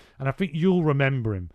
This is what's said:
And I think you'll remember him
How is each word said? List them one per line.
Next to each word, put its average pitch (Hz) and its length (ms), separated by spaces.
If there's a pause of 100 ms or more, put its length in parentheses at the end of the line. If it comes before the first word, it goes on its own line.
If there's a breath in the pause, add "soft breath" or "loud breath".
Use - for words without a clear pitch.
(200 soft breath)
And 135 80
I 139 40
think 190 220
you'll 180 300
remember 135 520
him 90 200